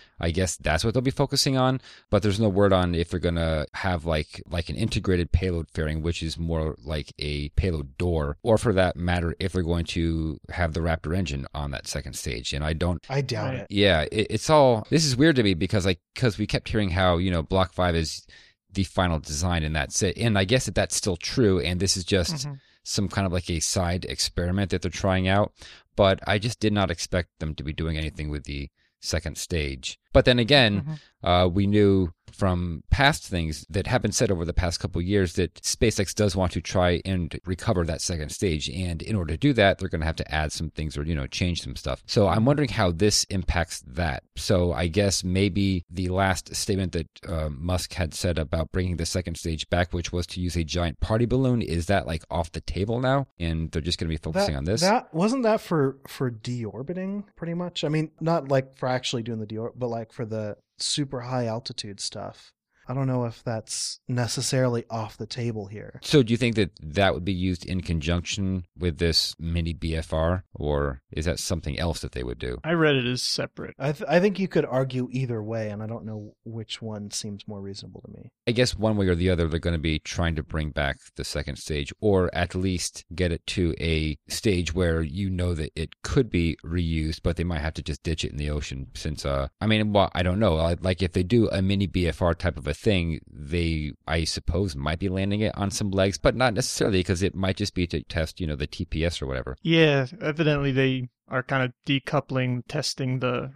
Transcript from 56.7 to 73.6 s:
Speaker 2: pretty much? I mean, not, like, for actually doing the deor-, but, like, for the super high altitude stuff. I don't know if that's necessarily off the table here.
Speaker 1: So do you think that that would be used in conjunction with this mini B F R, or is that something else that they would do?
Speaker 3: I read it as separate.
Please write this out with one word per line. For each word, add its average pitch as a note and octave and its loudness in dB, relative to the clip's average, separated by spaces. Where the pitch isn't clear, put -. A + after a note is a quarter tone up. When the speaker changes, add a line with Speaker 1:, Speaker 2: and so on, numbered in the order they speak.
Speaker 2:
pretty E3+ -6
much? F3 -6
I D3+ 2
mean, D#3 0
not, D#3 0
like, C3+ 0
for C3+ -4
actually B2+ -2
doing A2+ -6
the G#2+ -6
deor-, A2 -6
but, A#2+ -4
like, A2+ -6
for B2 -6
the G#2+ -6
super C#3 -4
high B2 -2
altitude A2 -8
stuff. - -12
I B2+ -4
don't C3+ 0
know B2+ 0
if A2+ -8
that's - -6
necessarily B2 0
off A2 -8
the A2+ -10
table A2+ -6
here. G#2 -14
Speaker 1:
So D3 6
do A2+ 4
you A#2 4
think A#2 2
that G2+ 2
that F2 2
would E2 -4
be G2 0
used F2+ -2
in F2+ -2
conjunction F2 0
with E2+ 0
this E2 2
mini E2+ 0
B D#2+ -4
F D#2+ -4
R, E2 2
or C#2+ -2
is D#2 -4
that E2+ 0
something D#2 -4
else E2 -2
that C#2 -8
they B1 -6
would A#1+ -6
do? B1 -6
Speaker 3:
I D#3+ -2
read D#3 4
it B2+ 0
as B2 -2
separate. - -6